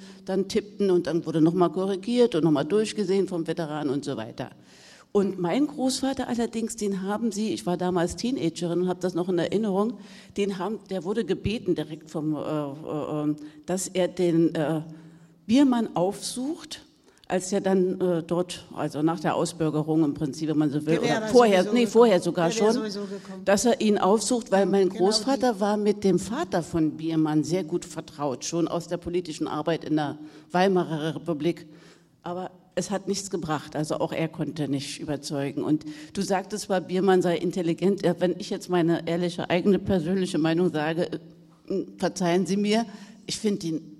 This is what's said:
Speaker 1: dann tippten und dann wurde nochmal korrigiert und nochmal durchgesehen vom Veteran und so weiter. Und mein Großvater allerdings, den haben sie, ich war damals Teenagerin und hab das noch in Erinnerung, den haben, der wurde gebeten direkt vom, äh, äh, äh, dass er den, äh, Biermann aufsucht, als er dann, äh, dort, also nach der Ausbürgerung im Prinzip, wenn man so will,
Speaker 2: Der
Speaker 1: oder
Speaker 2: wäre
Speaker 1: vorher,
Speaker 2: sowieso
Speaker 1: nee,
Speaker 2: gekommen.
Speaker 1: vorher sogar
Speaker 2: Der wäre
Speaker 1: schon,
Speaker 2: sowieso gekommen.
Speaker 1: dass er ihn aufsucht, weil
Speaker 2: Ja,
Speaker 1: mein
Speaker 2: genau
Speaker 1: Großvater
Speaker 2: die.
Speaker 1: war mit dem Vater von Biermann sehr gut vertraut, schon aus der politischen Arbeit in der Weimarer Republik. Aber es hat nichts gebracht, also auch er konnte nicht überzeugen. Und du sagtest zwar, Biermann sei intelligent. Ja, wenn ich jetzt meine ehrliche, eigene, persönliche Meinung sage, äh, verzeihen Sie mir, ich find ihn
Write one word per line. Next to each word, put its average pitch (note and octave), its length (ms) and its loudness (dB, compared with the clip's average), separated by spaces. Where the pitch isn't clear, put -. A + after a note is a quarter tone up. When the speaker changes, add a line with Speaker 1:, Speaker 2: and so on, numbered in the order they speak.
Speaker 1:
dann F#3+ 220 -2
tippten G3+ 440 0
und F3+ 160 4
dann D#3+ 180 0
wurde D#3+ 160 0
nochmal E3+ 300 6
korrigiert G3 640 2
und D3+ 80 4
nochmal D3+ 220 4
durchgesehen G3 640 0
vom E3 200 -4
Veteran D3+ 420 -4
und C#3 160 -2
so C#3 120 -4
weiter. A2+ 320 -8
Und F#3+ 280 2
mein F#3 260 2
Großvater C4 640 -2
allerdings, A3+ 480 -4
den G3 260 -4
haben G#3+ 300 -2
sie, G#3+ 220 -4
ich - 120 -8
war F3+ 120 0
damals F3 380 -2
Teenagerin F3 680 -2
und F#3 60 0
hab F3+ 120 -4
das F3+ 140 -2
noch F3+ 120 -2
in F3+ 120 0
Erinnerung, G3+ 580 0
den G3+ 220 -2
haben, G3 200 -6
der F#3 120 -4
wurde G#3 220 -2
gebeten F#3+ 480 -2
direkt D3+ 380 -8
vom, D#3 240 -2
äh, C#3+ 40 -4
äh, D3+ 920 -4
äh, D3 40 -2
dass F#3 220 -2
er F3+ 200 0
den, E3+ 460 2
äh, D#3+ 280 0
Biermann A#3+ 480 4
aufsucht, A3 840 -4
als F3+ 240 -4
er G3+ 100 0
dann, F#3+ 380 2
äh, F3+ 240 2
dort, F3 520 -4
also D3 260 -4
nach E3 180 2
der D3+ 160 0
Ausbürgerung D#3 680 0
im C#3+ 100 2
Prinzip, D3+ 360 -4
wenn D3+ 100 2
man D3+ 100 2
so D3+ 160 -2
will, E3 140 2
Speaker 2:
Der - 20 -4
Speaker 1:
oder - 80 0
Speaker 2:
wäre - 200 -2
Speaker 1:
vorher, A3+ 340 8
Speaker 2:
sowieso G#3 100 -2
Speaker 1:
nee, A#3+ 80 4
Speaker 2:
gekommen. A3+ 100 2
Speaker 1:
vorher A3 300 8
sogar E3+ 280 0
Speaker 2:
Der - 100 0
wäre - 140 4
Speaker 1:
schon, A#3+ 100 -2
Speaker 2:
sowieso G3+ 220 -6
gekommen. F#3+ 400 -12
Speaker 1:
dass G3+ 200 4
er A#3 160 4
ihn G#3 160 4
aufsucht, A3 540 2
weil F#3+ 100 6
Speaker 2:
Ja, G3 60 4
Speaker 1:
mein F#3+ 220 4
Speaker 2:
genau F#3 160 2
Speaker 1:
Großvater A3+ 480 2
Speaker 2:
die. F#3 60 -8
Speaker 1:
war G#3 180 0
mit G#3 260 2
dem F#3 160 4
Vater G#3+ 420 -2
von D#3 360 0
Biermann D#3 460 2
sehr F3 200 0
gut E3+ 220 -4
vertraut, D3 600 -6
schon E3 220 -2
aus E3+ 200 -4
der F3 100 -4
politischen E3 500 -4
Arbeit D3+ 380 -2
in D3+ 100 0
der D3+ 240 -2
Weimarer E3 640 2
Republik. D#3+ 500 -4
Aber F3 300 -8
es F#3 160 -4
hat G3 160 -4
nichts G3 220 -4
gebracht, D#3 460 -2
also D3+ 240 -2
auch D#3+ 140 -2
er D#3+ 160 -2
konnte D3+ 380 -4
nicht C#3 320 -4
überzeugen. C#3+ 640 -4
Und - 220 0
du G3+ 80 -4
sagtest F#3+ 440 -4
zwar, F#3 160 0
Biermann F#3 400 4
sei E3+ 160 2
intelligent. E3+ 680 0
Ja, F3 140 2
wenn F3+ 200 2
ich G3+ 100 -10
jetzt F#3+ 200 -8
meine E3+ 380 2
ehrliche, F3 420 -2
eigene, F3+ 300 4
persönliche F#3 600 0
Meinung E3 320 2
sage, D#3 380 -2
äh, G3 180 -4
verzeihen F3 500 0
Sie G3 100 0
mir, G#3 280 2
ich - 100 -6
find G3+ 260 -2
ihn D#3+ 180 -4